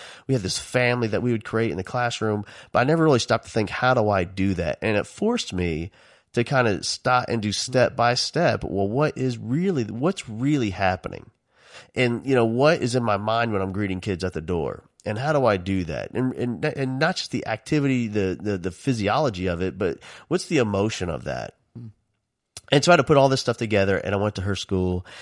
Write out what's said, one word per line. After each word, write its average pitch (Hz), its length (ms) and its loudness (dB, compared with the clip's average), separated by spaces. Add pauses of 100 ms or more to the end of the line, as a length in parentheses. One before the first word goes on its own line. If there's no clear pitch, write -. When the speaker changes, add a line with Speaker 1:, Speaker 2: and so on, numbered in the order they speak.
(260)
Speaker 1:
we 131 80 0
had 120 80 0
this - 160 -4
family 123 500 0
that 101 140 -2
we 123 100 0
would 113 120 -2
create 113 260 -2
in 76 60 -4
the 92 80 -6
classroom. 110 600 -2 (260)
But - 100 2
I 123 40 4
never 160 200 4
really 147 140 6
stopped 113 260 0
to - 60 -18
think, 104 200 -2
"How 127 240 0
do 110 140 2
I 98 160 2
do 95 300 0
that?" 82 280 -2
And 107 140 0
it 101 100 0
forced - 460 -2
me 87 380 -2 (420)
to 120 120 0
kinda 120 380 2
stop - 460 0
and 113 140 -2
do 104 100 -2
step 127 420 0
by 123 200 2
step. 143 500 0
Well, 98 240 -2
what 139 300 -2
is 127 200 -2
really, 139 460 -2
what's 117 440 -4
really 120 420 0
happening? 92 600 -2 (640)
And, 120 320 2
you 135 80 2
know, 117 120 6
what 135 360 2
is 120 120 0
in 127 80 2
my 107 140 2
mind 113 360 0
when 98 100 0
I'm 95 100 -4
greeting 95 280 -2
kids 92 240 -2
at 92 80 -2
the 80 80 -6
door? 80 440 -4 (200)
And 107 140 -4
how 143 140 -2
do 147 140 2
I 104 100 4
do 92 280 -2
that? 67 280 -6
And, 127 220 -2
and, 117 300 -4
and 135 360 -4
not 170 160 0
just - 160 -8
the - 160 -4
activity, 131 580 0
the, 101 340 0
the, 104 160 -2
the 90 140 -6
physiology 107 800 0
of 85 120 -2
it, 92 160 -2
but 92 220 -2 (300)
what's 185 180 -2
the 160 120 2
emotion 104 520 0
of 67 140 -6
that? 62 320 -8 (200)
Speaker 2:
Hmm. 120 120 -16 (840)
Speaker 1:
And 139 140 6
so 175 80 6
I - 20 10
had - 40 10
to 135 60 2
put 156 120 4
all 139 120 8
this 131 120 2
stuff - 160 -2
together, 98 400 2
and 98 180 -2
I 101 40 0
went 104 180 -2
to 95 60 -4
her 98 120 -2
school, 92 500 -2 (180)